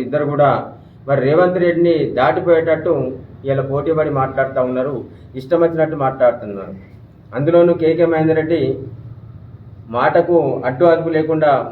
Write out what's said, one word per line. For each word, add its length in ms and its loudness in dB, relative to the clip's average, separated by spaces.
ఇద్దరు 280 -2
కూడా 180 4
మరి 200 0
రేవంత్ 380 2
రెడ్డిని 320 2
దాటిపోయేటట్టు 720 2
ఇలా 140 0
పోటీపడి 380 0
మాట్లాడుతూ 380 -2
ఉన్నారు, 260 -4
ఇష్టం 260 -2
వచ్చినట్టు 400 -2
మాట్లాడుతున్నారు. 680 -2
అందులోనూ 440 4
కేకే 300 2
మహేందర్ 300 2
రెడ్డి 220 -2
మాటకు 420 2
అడ్డు 260 2
అదుపు 240 0
లేకుండా 340 2